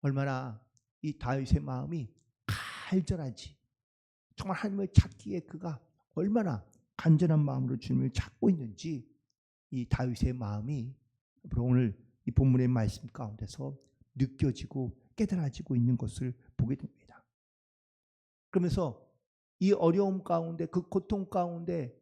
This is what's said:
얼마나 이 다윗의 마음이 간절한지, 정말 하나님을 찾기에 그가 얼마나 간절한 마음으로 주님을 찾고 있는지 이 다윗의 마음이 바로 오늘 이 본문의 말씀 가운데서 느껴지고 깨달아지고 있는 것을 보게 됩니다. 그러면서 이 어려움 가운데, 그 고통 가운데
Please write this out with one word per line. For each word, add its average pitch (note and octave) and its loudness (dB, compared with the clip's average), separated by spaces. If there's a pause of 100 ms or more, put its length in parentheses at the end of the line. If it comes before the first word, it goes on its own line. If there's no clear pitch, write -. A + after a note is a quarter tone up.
얼마나 C3+ -2 (400)
이 D3+ -6
다윗의 C3+ 0
마음이 C#3 -6 (380)
간절한지, - -4 (800)
정말 F#3 -4
하나님을 G3 -2
찾기에 - 2
그가 E3 -10 (340)
얼마나 G3 0 (320)
간절한 D#3+ 6
마음으로 C3 0
주님을 C3 0
찾고 - 0
있는지 C#3 -4 (640)
이 B2 -4
다윗의 B2+ 0
마음이 A#2 -6 (560)
바로 A#2+ 0
오늘 B2 4 (300)
이 - -2
본문의 B2+ 6
말씀 A2 0
가운데서 A#2+ -10 (380)
느껴지고 C3 -2 (180)
깨달아지고 E3 0
있는 A#2+ 4
것을 B2 -4 (220)
보게 B2 2
됩니다. - -14 (1300)
그러면서 F3 -2 (540)
이 G3 4
어려움 F#3+ 4
가운데, E3 -2
그 F3 -2
고통 F#3+ -2
가운데 E3+ -4